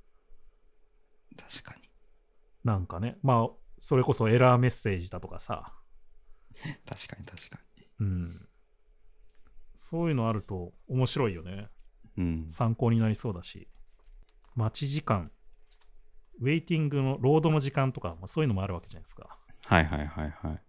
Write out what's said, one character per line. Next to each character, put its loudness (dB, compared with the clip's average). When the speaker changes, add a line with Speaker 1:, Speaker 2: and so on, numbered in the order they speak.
Speaker 1:
確 -12
か -18
に。 -20
Speaker 2:
な 2
ん -2
か -8
ね、 -6
ま 4
あ、 -4
そ 0
れ 6
こ 2
そ 2
エ 6
ラ 8
ー 4
メ 4
ッ 4
セ -2
ー -4
ジ -8
だ -8
と -10
か -10
さ。 -8
Speaker 1:
<laughs> -12
確 -8
か -14
に、 -16
確 -16
か -18
に。 -20
Speaker 2:
う 0
ん。 -4
そ -4
う 2
い 2
う 2
の 2
あ 2
る -2
と -8
面 2
白 0
い -2
よ -10
ね。 -10
Speaker 1:
う -2
ん。 0
Speaker 2:
参 0
考 2
に 6
な 4
り 2
そ -4
う -4
だ -10
し。 -14
待 0
ち -2
時 -2
間、 0
ウ -4
ェ 2
イ 0
テ -2
ィ 2
ン 2
グ 2
の、 2
ロ 8
ー 6
ド 4
の 6
時 0
間 2
と -10
か、 -4
ま -8
あ、 -10
そ -2
う 4
い 4
う 4
の 4
も 0
あ 0
る -4
わ -6
け -16
じ -14
ゃ -14
な -16
い -18
で -16
す -16
か。 -18
Speaker 1:
は 8
い 6
は -2
い -4
は -6
い -4
は -6
い。 -12